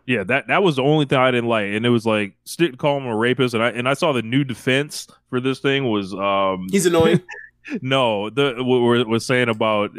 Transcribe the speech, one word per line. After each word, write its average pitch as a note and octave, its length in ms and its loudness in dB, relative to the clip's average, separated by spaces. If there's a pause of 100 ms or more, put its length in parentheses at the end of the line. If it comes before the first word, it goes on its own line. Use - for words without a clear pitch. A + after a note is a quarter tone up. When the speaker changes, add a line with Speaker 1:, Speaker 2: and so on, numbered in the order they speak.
Speaker 1:
Yeah, A2 180 -2
that, B2 240 -2
that D#3+ 140 2
was D#3+ 140 2
the C3 60 -2
only D3 240 2
thing C#3 120 0
I C3 120 4
didn't A#2+ 180 0
like. A2 240 0
And A2 140 -2
it - 20 2
was A#2 160 2
like, G#2+ 300 0 (100)
stick E3 280 -2
to B2+ 40 -18
call C#3+ 220 0
him C3 80 -8
a A2+ 100 -4
rapist. B2 380 0
And A2 80 0
I, A#2+ 80 2
and A#2+ 180 -4
I C#3 60 2
saw D#3+ 180 0
the A#2+ 100 0
new C3 220 0
defense C3+ 600 -4 (240)
for B2+ 100 -2
this C3 200 -4
thing C3+ 280 0
was, G2+ 260 -2
um, F#2+ 560 0
Speaker 2:
He's F#3+ 140 0
annoying. E3+ 420 4
Speaker 1:
<laughs> - 40 -20 (520)
No, A#2+ 480 0
the, C3+ 280 0
what B2+ 240 2
we're, A#2+ 240 4
we're A2+ 140 0
saying B2 280 0
about A2 500 0